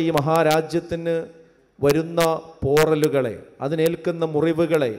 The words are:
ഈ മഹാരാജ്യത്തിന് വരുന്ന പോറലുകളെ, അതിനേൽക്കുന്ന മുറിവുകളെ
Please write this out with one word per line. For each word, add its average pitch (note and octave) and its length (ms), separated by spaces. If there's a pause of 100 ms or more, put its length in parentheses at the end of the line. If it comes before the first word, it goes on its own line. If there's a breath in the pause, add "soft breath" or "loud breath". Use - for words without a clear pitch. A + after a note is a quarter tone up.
ഈ - 100
മഹാരാജ്യത്തിന് E3 960 (720 soft breath)
വരുന്ന E3 360 (420)
പോറലുകളെ, C#3+ 720 (300)
അതിനേൽക്കുന്ന E3 580 (100)
മുറിവുകളെ D#3 640